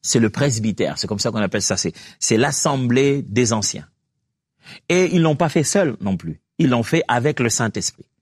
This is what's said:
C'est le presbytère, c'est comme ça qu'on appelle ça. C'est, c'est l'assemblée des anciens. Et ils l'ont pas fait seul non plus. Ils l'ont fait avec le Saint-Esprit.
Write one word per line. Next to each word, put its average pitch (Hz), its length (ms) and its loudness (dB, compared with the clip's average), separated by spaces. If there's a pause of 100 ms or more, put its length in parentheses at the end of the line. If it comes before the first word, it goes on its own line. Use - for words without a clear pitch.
C'est - 180 0
le 110 100 4
presbytère, 110 680 -2
c'est 92 100 -8
comme 104 100 -4
ça 117 140 -4
qu'on 113 60 -4
appelle 101 240 -2
ça. 95 140 -2
C'est, 85 160 -4 (280)
c'est - 160 0
l'assemblée 135 840 0
des 113 300 0
anciens. - 360 -4 (1000)
Et 180 240 2
ils 175 80 4
l'ont 160 140 4
pas 160 140 0
fait 151 160 2
seul 165 360 2
non 98 160 -2
plus. 80 240 -8 (180)
Ils 151 100 4
l'ont 120 160 2
fait 165 240 0
avec 123 320 0
le 120 80 2
Saint-Esprit. - 580 -4 (160)